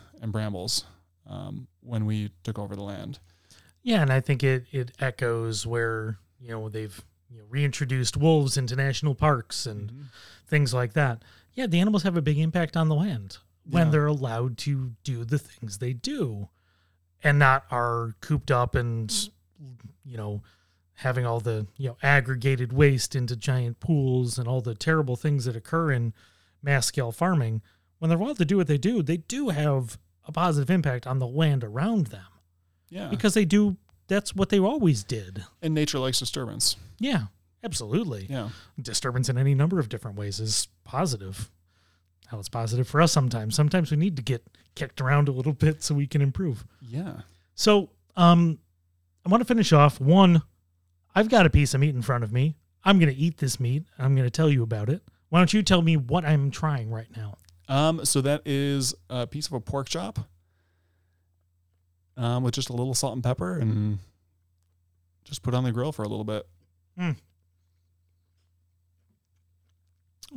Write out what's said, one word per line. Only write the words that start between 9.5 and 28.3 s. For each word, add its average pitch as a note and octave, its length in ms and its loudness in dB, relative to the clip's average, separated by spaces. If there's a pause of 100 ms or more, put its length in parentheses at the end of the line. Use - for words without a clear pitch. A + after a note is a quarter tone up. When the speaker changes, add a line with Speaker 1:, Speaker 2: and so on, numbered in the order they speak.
Speaker 2:
and G#2 240 -8
Speaker 1:
Mm-hmm. C3+ 120 -18 (460)
Speaker 2:
things C#3+ 260 2
like B2 200 -2
that. B2+ 280 0 (320)
Yeah, C4 120 -4
the E3+ 140 2
animals G3+ 220 2
have F3 140 -2
a D#3+ 60 0
big C#3+ 160 2
impact D#3+ 380 0
on D#3+ 120 2
the D#3 60 2
land D3 440 -2 (300)
when E3 180 4
Speaker 1:
Yeah. D#3 60 4
Speaker 2:
they're D3+ 140 4
allowed B2+ 520 -2
to C3 340 -4 (120)
do A#2 200 -6
the C3 140 -2
things - 400 -10
they B2+ 140 -6
do B2+ 560 -6 (760)
and C#3+ 160 4
not C3+ 320 4
are A#2 500 -4
cooped D3 300 -4
up B2 240 2
and, A#2 360 -2 (920)
you B2 140 -16
know, G#2 240 -8 (560)
having B2 280 -2
all A#2 140 -2
the, G#2+ 260 -4 (100)
you C3+ 120 -6
know, A#2 140 -10
aggregated C3 720 0
waste C3+ 440 4
into B2 200 -2
giant A#2+ 440 -4
pools B2+ 580 0
and A#2+ 80 -4
all B2+ 140 0
the A#2 140 -6
terrible D3 420 0
things C#3+ 280 0
that A#2+ 120 -4
occur E3 360 -2
in A#2 200 0 (500)
mass C#3+ 240 0
scale A#2+ 260 -4
farming, B2+ 500 0 (360)
when D#3+ 100 -2
they're E3 100 2
allowed C4 200 -4